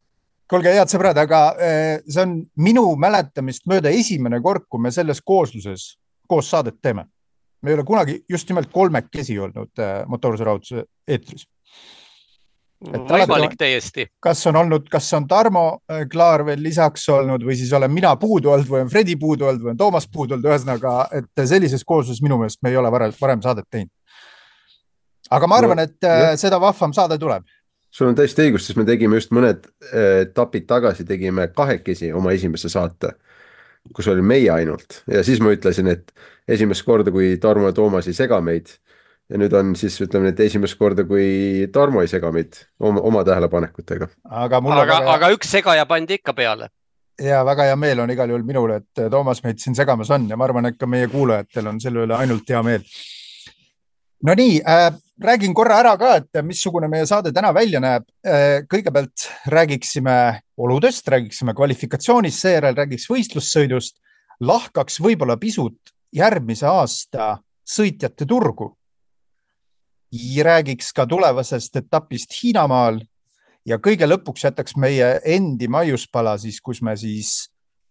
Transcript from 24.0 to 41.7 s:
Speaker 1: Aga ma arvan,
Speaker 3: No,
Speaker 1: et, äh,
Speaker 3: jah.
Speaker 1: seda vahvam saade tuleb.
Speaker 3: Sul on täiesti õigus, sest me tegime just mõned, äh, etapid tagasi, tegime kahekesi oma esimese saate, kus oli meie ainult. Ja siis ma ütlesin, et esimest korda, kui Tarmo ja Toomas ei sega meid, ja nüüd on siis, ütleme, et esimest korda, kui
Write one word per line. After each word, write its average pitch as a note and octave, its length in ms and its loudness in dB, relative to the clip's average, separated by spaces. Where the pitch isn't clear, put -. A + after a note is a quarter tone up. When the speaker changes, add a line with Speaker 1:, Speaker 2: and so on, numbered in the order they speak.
Speaker 1:
Aga C#3 160 2
ma G#3+ 140 4
arvan, A3+ 160 4
Speaker 3:
No, D#3+ 60 0
Speaker 1:
et, - 200 -8
äh, E3 160 4
Speaker 3:
jah. D#3 60 0
Speaker 1:
seda F#3+ 220 0
vahvam F#3 340 0
saade D#3+ 280 0
tuleb. A2+ 240 -4
Speaker 3:
Sul - 160 0
on A#2+ 80 2
täiesti D3 320 4
õigus, G#2+ 180 0
sest - 140 -8
me A2 60 2
tegime A2 340 2
just - 120 -6
mõned, A#2 360 2
äh, G2 320 4
etapid G#2+ 400 -4
tagasi, A2+ 400 0
tegime F#2 480 -4
kahekesi F#2+ 600 -4
oma F#2 180 0
esimese F2+ 380 -4
saate, F2 440 -6
kus - 140 -8
oli F#2 180 2
meie A#2+ 240 4
ainult. E2 580 -4
Ja G2 160 2
siis B2+ 160 2
ma G#2+ 140 4
ütlesin, F#2+ 380 0
et F2 200 -6
esimest G#2+ 360 0
korda, G#2 280 2
kui F#2 260 2
Tarmo G#2 320 2
ja F#2 40 0
Toomas F#2+ 340 0
ei F2+ 60 -4
sega A#2 280 0
meid, E2+ 320 -4
ja G2+ 80 -6
nüüd G2+ 160 2
on G2 200 2
siis, F#2+ 280 -4
ütleme, F#2+ 300 0
et F2+ 60 -4
esimest G#2 400 0
korda, G2 280 0
kui G2 640 0